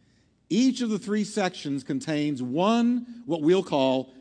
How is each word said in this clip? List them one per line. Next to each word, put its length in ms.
each 320
of 80
the 80
three 260
sections 600
contains 580
one, 840
what 160
we'll 220
call, 580